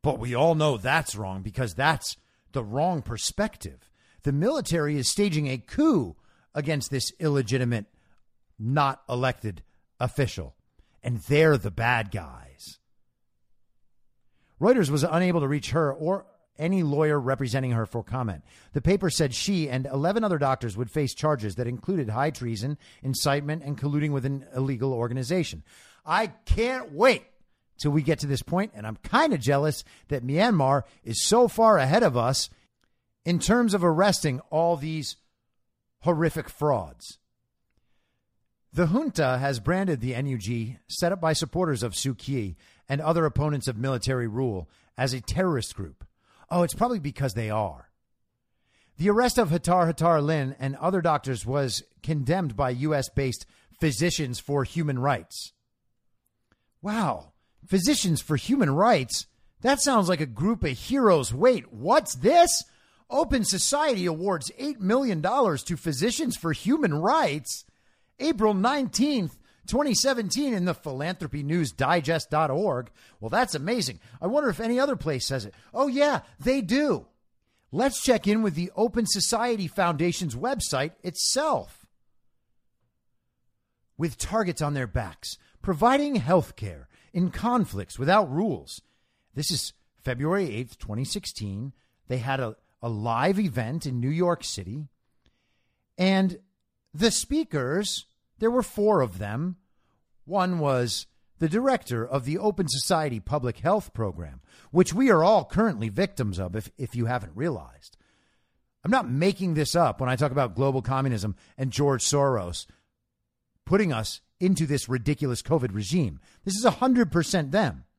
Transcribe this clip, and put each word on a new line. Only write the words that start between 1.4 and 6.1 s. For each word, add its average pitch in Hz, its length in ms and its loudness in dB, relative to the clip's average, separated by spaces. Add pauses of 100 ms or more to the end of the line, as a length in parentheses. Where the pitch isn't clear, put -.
because 104 320 -4
that's 143 420 -2 (360)
the 131 100 -4
wrong 139 400 -2
perspective. - 880 -6 (320)
The 147 100 0
military 160 640 0
is 131 120 -2
staging 156 400 0
a 131 100 -4
coup 170 560 2 (400)